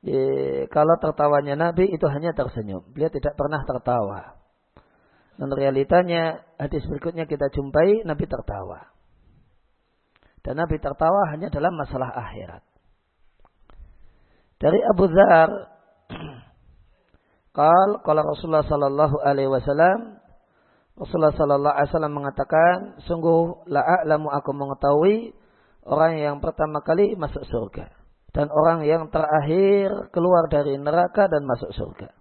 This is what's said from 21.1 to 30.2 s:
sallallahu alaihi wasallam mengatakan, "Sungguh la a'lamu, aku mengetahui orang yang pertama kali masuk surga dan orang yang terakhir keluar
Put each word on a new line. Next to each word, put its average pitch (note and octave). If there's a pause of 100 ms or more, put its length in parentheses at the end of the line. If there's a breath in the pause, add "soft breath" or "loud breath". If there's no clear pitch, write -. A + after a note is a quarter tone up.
sallallahu C#3+
alaihi C#3+
wasallam D#3
mengatakan, D#3 (320)
"Sungguh E3+
la C#3+
a'lamu, D#3
aku C#3
mengetahui D3 (480 soft breath)
orang D#3+
yang D3
pertama D#3
kali G3+
masuk D3
surga - (400)
dan D3
orang D#3+
yang D#3
terakhir F3
keluar F3